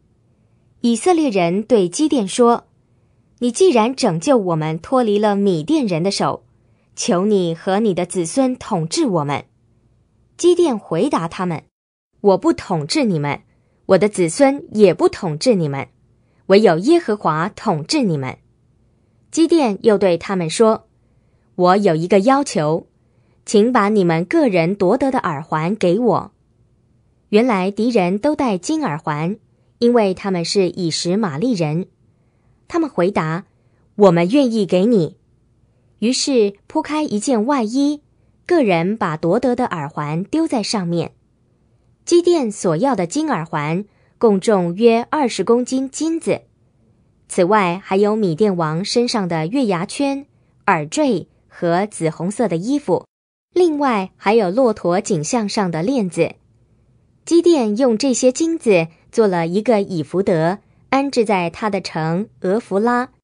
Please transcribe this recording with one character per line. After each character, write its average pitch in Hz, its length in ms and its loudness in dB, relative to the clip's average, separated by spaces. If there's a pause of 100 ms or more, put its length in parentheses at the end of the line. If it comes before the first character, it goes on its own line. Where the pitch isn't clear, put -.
(840)
以 233 120 2
色 359 180 0
列 311 160 2
人 190 360 0
对 202 240 2
基 294 200 0
甸 233 200 -2
说 233 400 2 (720)
：“你 240 100 -2
既 370 180 4
然 240 280 2
拯 175 240 0
救 262 180 2
我 180 160 -2
们 160 240 -4
脱 254 240 -2
离 208 160 0
了 208 160 0
米 196 300 0
甸 294 200 0
人 175 200 -2
的 196 80 0
手， 160 320 -4 (500)
求 190 320 0
你 185 260 0
和 190 280 -2
你 220 120 0
的 175 140 -4
子 180 180 -4
孙 254 300 -2
统 165 340 -4
治 320 180 -2
我 170 180 -2
们。” 139 220 -6 (920)
基 349 160 4
甸 320 240 0
回 196 320 -2
答 185 160 -2
他 185 180 -8
们 170 200 -6 (560)
：“我 190 180 4
不 320 140 2
统 165 340 -4
治 277 200 -2
你 180 120 0
们， 143 240 -6 (440)
我 190 120 4
的 208 100 2
子 185 200 -2
孙 277 420 0
也 202 240 4
不 359 140 2
统 156 280 -6
治 220 200 2
你 160 120 0
们， 139 200 -6 (580)
唯 196 140 6
有 180 180 4
耶 311 220 2
和 214 160 -4
华 170 320 -2
统 170 360 -4
治 294 180 -2
你 175 140 0
们。” 131 220 -8 (920)
基 320 160 2
甸 262 340 2
又 208 160 4
对 180 180 2
他 190 200 -4
们 170 120 -2
说 220 380 0 (720)
：“我 180 200 4
有 190 200 2
一 165 100 -4
个 196 140 4
要 262 240 2
求， 160 420 -4 (580)
请 220 280 2
把 208 160 2
你 214 160 2
们 165 200 2
个 320 220 2
人 180 300 0
夺 196 200 2
得 269 140 -2
的 254 80 -2
耳 156 240 -6
环 165 320 -4
给 185 240 0
我。” 220 320 0 (1000)
原 214 140 4
来 196 240 0
敌 214 220 -2
人 190 260 0
都 294 200 -2
戴 247 200 -2
金 302 280 -4
耳 151 120 -4
环， 160 400 -6 (420)
因 240 140 2
为 208 220 2
他 196 160 -8
们 175 140 -2
是 185 260 0
以 170 200 -4
实 170 260 -4
玛 175 220 -4
利 247 140 -2
人。 165 340 -2 (800)
他 - 120 -4
们 320 100 0
回 180 220 0
答 165 360 -4 (500)
：“我 202 140 8
们 175 180 4
愿 262 240 2
意 214 140 0
给 185 200 2
你。” 190 300 2 (840)
于 226 120 2
是 233 420 0 (120)
铺 311 160 -4
开 302 200 -4
一 208 160 -4
件 233 280 0
外 277 160 0
衣， 277 400 -2 (440)
个 339 160 2
人 185 340 2
把 170 200 -4
夺 185 240 0
得 247 160 0
的 247 100 -2
耳 151 220 -6
环 151 360 -6
丢 320 220 -2
在 254 160 -2
上 190 240 -4
面。 170 260 -4 (920)
基 349 180 2
甸 339 280 0
所 175 260 -2
要 254 180 0
的 185 120 -2
金 302 240 -4
耳 170 140 -4
环 160 400 -4 (320)
共 208 240 2
重 180 340 0
约 226 360 2
二 285 180 -2
十 190 160 -4
公 240 200 2
斤 262 260 -4
金 330 300 -4
子。 165 220 -4 (840)
此 185 160 0
外， 170 400 2
还 190 120 -2
有 208 200 2
米 190 180 0
甸 202 220 0
王 160 280 -2
身 240 220 0
上 226 220 -4
的 160 180 -4
月 247 200 -2
牙 180 180 -2
圈、 277 400 -4 (420)
耳 160 200 2
坠 254 420 -2 (180)
和 175 400 -2
紫 165 220 -4
红 165 220 -6
色 214 180 -2
的 170 80 -4
衣 240 220 -2
服， - 280 -4 (460)
另 339 260 2
外 226 380 -2
还 202 180 0
有 208 160 2
骆 233 220 2
驼 180 280 -2
颈 180 220 -2
项 214 260 -2
上 196 220 -2
的 156 120 -4
链 220 260 -2
子。 165 280 -2 (920)
基 330 160 4
甸 262 340 2
用 240 220 2
这 269 160 0
些 254 180 2
金 330 260 -2
子 175 280 2 (260)
做 226 140 2
了 170 200 0
一 180 140 -2
个 214 220 2
以 180 200 -4
弗 175 200 -2
得， 175 380 0 (280)
安 277 220 -2
置 233 160 0
在 180 240 0
他 220 180 -4
的 196 140 -4
城 165 460 -4 (120)
俄 190 180 -2
弗 196 200 -4
拉。 240 320 -2 (140)